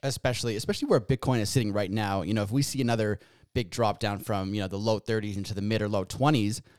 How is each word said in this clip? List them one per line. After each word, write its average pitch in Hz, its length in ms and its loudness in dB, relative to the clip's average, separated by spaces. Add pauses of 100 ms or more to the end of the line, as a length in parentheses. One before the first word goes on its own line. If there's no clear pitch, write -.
Especially, 123 540 -2
especially 202 320 -4
where 180 120 4
Bitcoin 127 380 0
is 104 140 0
sitting 110 200 2
right 101 200 0
now. 101 320 0
You 95 100 0
know, 110 80 2
if 101 80 -2
we 135 140 0
see 135 180 -4
another 110 380 0 (340)
big 117 180 -2
drop 107 260 2
down 101 220 -2
from, 98 340 -2
you 107 80 0
know, 95 60 -2
the 95 100 -4
low 107 220 2
thirties 104 360 -2
into 98 200 -4
the 98 80 -4
mid 107 180 2
or 104 60 0
low 104 160 0
twenties, 117 580 2 (180)